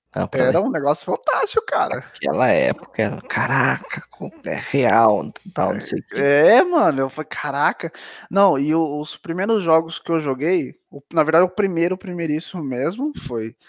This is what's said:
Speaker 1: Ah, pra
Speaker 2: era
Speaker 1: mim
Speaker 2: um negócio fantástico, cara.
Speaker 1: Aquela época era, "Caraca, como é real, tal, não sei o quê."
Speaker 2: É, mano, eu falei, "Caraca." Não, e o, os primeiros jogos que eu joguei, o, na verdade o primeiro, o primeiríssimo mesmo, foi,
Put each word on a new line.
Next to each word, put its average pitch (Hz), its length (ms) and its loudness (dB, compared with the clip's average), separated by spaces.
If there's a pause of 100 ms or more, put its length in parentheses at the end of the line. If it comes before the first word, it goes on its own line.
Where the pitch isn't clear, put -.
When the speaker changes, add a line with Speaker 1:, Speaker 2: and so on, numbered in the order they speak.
(120)
Speaker 1:
Ah, 98 160 -4
pra 131 180 0
Speaker 2:
era 131 140 4
Speaker 1:
mim 214 100 0
Speaker 2:
um - 20 -2
negócio 143 340 -2
fantástico, - 640 -2
cara. 127 320 -2
Speaker 1:
Aquela 82 480 -2
época 76 560 0
era, - 180 -4
"Caraca, - 880 -4
como - 240 -12 (140)
é 80 80 -4
real, 110 760 2 (220)
tal, 190 220 0
não 208 60 -8
sei - 180 -6
o 127 80 -6
quê." - 80 -12
Speaker 2:
É, 151 480 6
mano, 220 380 2
eu 135 100 0
falei, - 180 -8
"Caraca." - 640 -2 (380)
Não, 185 260 4
e 147 160 0
o, 156 260 0
os 151 160 -8
primeiros 196 460 -2
jogos 165 380 0
que - 120 -8
eu 165 80 2
joguei, 147 540 -2 (160)
o, 143 100 -16 (140)
na 165 100 4
verdade 160 220 4
o 180 40 0
primeiro, 180 440 0
o 185 60 -6
primeiríssimo 170 640 -6
mesmo, 156 480 -4 (160)
foi, 113 280 -6 (140)